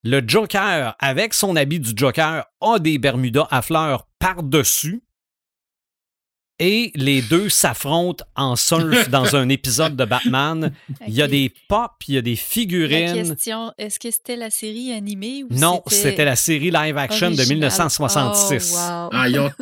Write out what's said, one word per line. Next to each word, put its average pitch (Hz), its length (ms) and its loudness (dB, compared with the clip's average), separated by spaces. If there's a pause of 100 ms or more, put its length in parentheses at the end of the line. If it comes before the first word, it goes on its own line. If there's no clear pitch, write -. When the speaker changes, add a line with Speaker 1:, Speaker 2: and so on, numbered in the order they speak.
Speaker 1:
Le 127 220 2
Joker, 180 720 0
avec 143 340 0
son 190 220 0
habit 151 240 2
du 117 160 -4
Joker, 151 500 0 (160)
a 226 180 4
des 156 200 2
Bermudas 127 500 2
à 127 140 2
fleurs 156 440 -2 (120)
par-dessus. 165 840 0 (1600)
Et 214 300 2
les 135 300 2
deux 170 260 2
s'affrontent 170 760 0 (120)
en 131 200 0
surf 165 540 2
Speaker 2:
<laughs> - 0 -
Speaker 1:
dans 127 260 4
un 131 140 4
épisode 139 460 0
de 127 100 0
Batman. 143 680 0 (360)
Il 107 80 -6
y 143 80 2
a - 20 4
Speaker 2:
Ok. 135 60 -2
Speaker 1:
des 135 200 2 (160)
pop, 220 240 0 (160)
il 143 60 -2
y 135 60 2
a - 20 0
des 120 100 -2
Speaker 2:
La 113 60 -2
Speaker 1:
figurines. 170 760 0 (160)
Speaker 2:
question, 226 500 -8
est-ce 214 180 -8
que 233 140 -8
c'était - 240 -8
la 233 160 -10
série 220 420 -8
animée 208 500 -8
ou 254 60 -14
Speaker 1:
Non, 156 380 0
Speaker 2:
c'était - 240 0
Speaker 1:
c'était 147 140 2
la 135 100 2
série 156 340 0
live 156 300 0
action 175 320 0
de - 20 0
Speaker 2:
original ? 131 160 2
Speaker 1:
mille 151 120 0
neuf 143 120 2
cent 165 160 0
soixante-six. 139 840 0
Speaker 2:
Oh, - 20 -2
wow. - 340 -4
Speaker 3:
Ah, 127 160 0
ils 131 120 2
ont 139 120 0 (100)